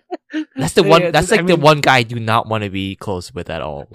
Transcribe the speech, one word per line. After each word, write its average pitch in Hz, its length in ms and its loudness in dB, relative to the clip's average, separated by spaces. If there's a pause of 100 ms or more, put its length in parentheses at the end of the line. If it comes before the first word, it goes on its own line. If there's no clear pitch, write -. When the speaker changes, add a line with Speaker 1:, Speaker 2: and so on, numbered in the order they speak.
(560)
Speaker 1:
That's 165 180 -6
the 202 100 4
Speaker 2:
Yeah, 151 60 2
Speaker 1:
one, 165 120 6
Speaker 2:
yeah, 170 100 -2
Speaker 1:
that's, 151 140 2
Speaker 2:
just, 185 60 -2
Speaker 1:
like, 214 100 2
Speaker 2:
I - 20 -4
Speaker 1:
the 180 140 2
Speaker 2:
mean 147 40 -2
Speaker 1:
one 147 200 4
guy 135 160 4
I 120 60 2
do 120 160 -6
not 113 280 0
wanna 107 220 -4
be 95 260 -6
close - 380 -8
with - 160 -10
at 82 120 -6
all. 73 340 -10